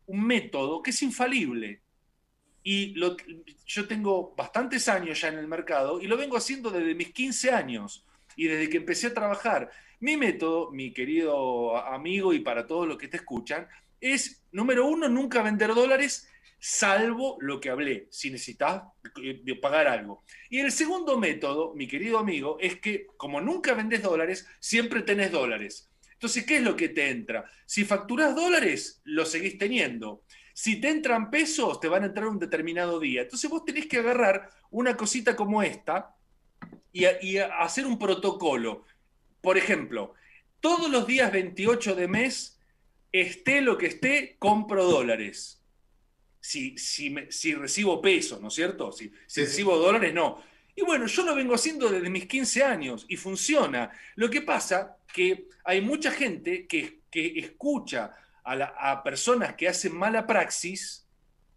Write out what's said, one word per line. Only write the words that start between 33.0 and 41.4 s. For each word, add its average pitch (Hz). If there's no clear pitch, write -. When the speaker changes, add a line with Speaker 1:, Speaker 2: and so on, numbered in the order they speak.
Speaker 1:
Entonces 247
vos 320
tenés 302
que 262
agarrar 226
una 247
cosita 226
como 208
esta 175
y 180
a-, 180
y 190
a-, 170
hacer 175
un 226
protocolo. 180
Por 185
ejemplo, 139
todos 330
los 240
días 247
veintiocho 196